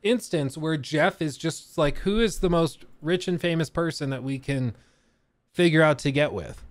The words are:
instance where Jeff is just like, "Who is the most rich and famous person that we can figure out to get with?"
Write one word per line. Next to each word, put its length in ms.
instance 560
where 180
Jeff 460
is 160
just 400
like, 200
"Who 200
is 220
the 100
most 340
rich 280
and 120
famous 300
person 400
that 140
we 160
can 340
figure 300
out 180
to 100
get 220
with?" 380